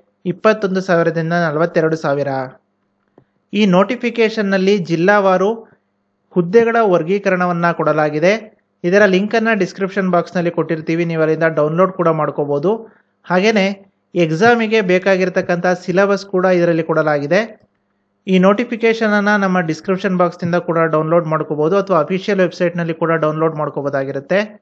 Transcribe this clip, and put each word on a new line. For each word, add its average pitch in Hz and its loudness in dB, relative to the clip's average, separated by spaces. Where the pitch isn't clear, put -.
ಇಪ್ಪತ್ತೊಂದು 190 0
ಸಾವಿರದಿಂದ 165 0
ನಲವತ್ತೆರಡು 160 0
ಸಾವಿರ. 143 -2
ಈ 208 2
ನೋಟಿಫಿಕೇಶನ್‌ನಲ್ಲಿ 208 0
ಜಿಲ್ಲಾವಾರು 190 0
ಹುದ್ದೆಗಳ 226 2
ವರ್ಗೀಕರಣವನ್ನ 180 0
ಕೊಡಲಾಗಿದೆ. 156 0
ಇದರ 196 4
ಲಿಂಕನ್ನು 214 0
ಡಿಸ್ಕ್ರಿಪ್ಷನ್ 185 -4
ಬಾಕ್ಸ್‌ನಲ್ಲಿ 170 -2
ಕೊಟ್ಟಿರ್ತೀವಿ, 165 -2
ನೀವು 165 -2
ಅಲ್ಲಿಂದ 160 0
ಡೌನ್ಲೋಡ್ 160 0
ಕೂಡ 175 -2
ಮಾಡ್ಕೋಬಹುದು. 151 -2
ಹಾಗೇನೆ 196 0
ಎಕ್ಸಾಮಿಗೆ 214 2
ಬೇಕಾಗಿರ್ತಕ್ಕಂಥ 185 0
ಸಿಲೆಬಸ್ 190 0
ಕೂಡ 185 0
ಇದರಲ್ಲಿ 170 2
ಕೊಡಲಾಗಿದೆ. 156 -2
ಈ 190 4
ನೋಟಿಫಿಕೇಶನ್ 226 2
ಅನ್ನ 208 2
ನಮ್ಮ 190 0
ಡಿಸ್ಕ್ರಿಪ್ಷನ್ 185 -2
ಬಾಕ್ಸ್‌ನಿಂದ 175 -2
ಕೂಡ 170 -2
ಡೌನ್ಲೋಡ್ 160 0
ಮಾಡ್ಕೋಬಹುದು 156 -2
ಅಥವಾ 190 0
ಅಫಿಷಿಯಲ್ 190 -2
ವೆಬ್ಸೈಟ್‌ನಲ್ಲಿ 170 -2
ಕೂಡ 165 -2
ಡೌನ್ಲೋಡ್ 156 -2
ಮಾಡ್ಕೋಬೋದಾಗಿರುತ್ತೆ. 143 -4